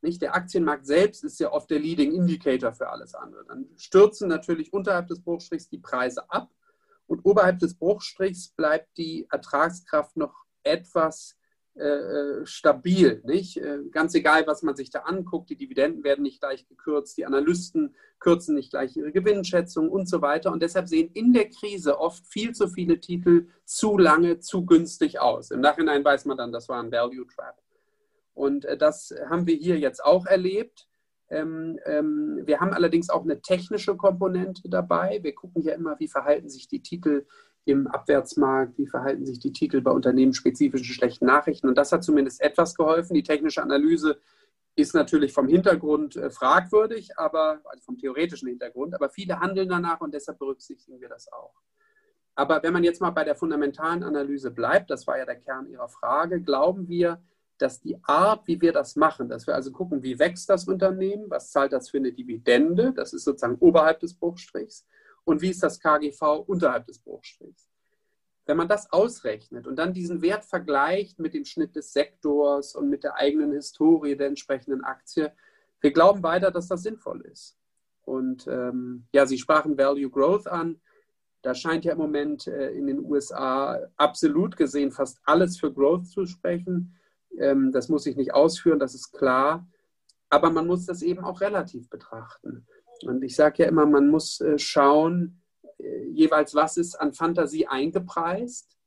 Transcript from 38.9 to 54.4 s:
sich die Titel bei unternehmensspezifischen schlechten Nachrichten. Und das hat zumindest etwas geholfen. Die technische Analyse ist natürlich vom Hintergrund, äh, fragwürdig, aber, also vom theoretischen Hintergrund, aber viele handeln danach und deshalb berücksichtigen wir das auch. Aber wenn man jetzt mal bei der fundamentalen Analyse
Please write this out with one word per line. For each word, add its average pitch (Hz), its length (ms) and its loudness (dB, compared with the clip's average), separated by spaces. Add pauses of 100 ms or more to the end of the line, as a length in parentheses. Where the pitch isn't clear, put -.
sich 123 120 -8
die 135 140 -6
Titel 139 300 0
bei 127 80 2
unternehmensspezifischen 131 1040 2
schlechten 123 320 0
Nachrichten. 139 420 2
Und 127 80 4
das 143 160 4
hat 175 100 2
zumindest 139 380 2
etwas 165 340 2
geholfen. 170 380 2
Die 151 100 2
technische 151 400 -2
Analyse 151 560 2 (580)
ist 147 180 0
natürlich 147 400 2
vom 131 120 2
Hintergrund, 151 720 2
äh, 139 140 -6
fragwürdig, 190 880 0
aber, 156 460 -2
also - 200 -20
vom 123 140 -12
theoretischen 139 500 -6
Hintergrund, 127 460 -10
aber 165 160 -4
viele 180 300 -8
handeln 190 280 -2
danach 175 320 -2
und 151 140 -10
deshalb - 240 -12
berücksichtigen 135 640 -12
wir 120 80 -20
das 117 200 -20
auch. - 220 -20 (840)
Aber 147 280 0
wenn 165 100 -2
man 175 100 0
jetzt 170 200 2
mal 175 80 0
bei 160 140 -2
der 147 120 -2
fundamentalen 160 680 -4
Analyse 143 460 -4